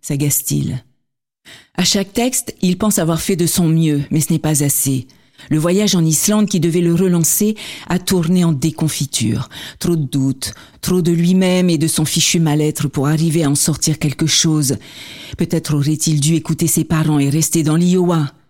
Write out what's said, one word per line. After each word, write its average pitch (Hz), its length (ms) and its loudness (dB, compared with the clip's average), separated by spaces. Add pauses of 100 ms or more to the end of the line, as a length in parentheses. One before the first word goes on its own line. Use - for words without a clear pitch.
s'agace-t-il. 143 800 -4 (920)
À 180 40 0
chaque 196 300 0
texte, - 480 -2
il 180 160 2
pense 208 220 0
avoir 165 240 0
fait 190 140 -2
de 170 100 0
son 165 240 2
mieux, 156 400 2
mais 156 100 0
ce 151 100 -4
n'est 165 80 2
pas 151 240 0
assez. 139 440 -2 (420)
Le 156 80 0
voyage 185 380 2
en 170 100 4
Islande 208 420 2
qui 185 140 -2
devait 170 220 2
le 170 120 2
relancer 185 640 2 (320)
a 175 100 -2
tourné 180 460 0
en 170 80 2
déconfiture. 139 960 -2 (300)
Trop 175 180 -2
de 151 80 -2
doutes, 135 480 -4 (300)
trop 185 180 0
de 170 100 2
lui-même 180 600 2
et 160 80 2
de 160 80 0
son 160 180 -2
fichu - 340 0
mal-être 151 480 0
pour 135 200 -2
arriver 160 380 0
à 139 60 2
en 147 40 2
sortir 147 440 -2
quelque 156 280 -2
chose. 147 500 2 (600)
Peut-être 160 380 -2
aurait-il 147 440 0
dû 156 140 2
écouter 165 320 -2
ses 160 180 0
parents 151 340 0
et 139 120 2
rester 160 320 0
dans 156 140 2
l'Iowa. 175 540 2 (200)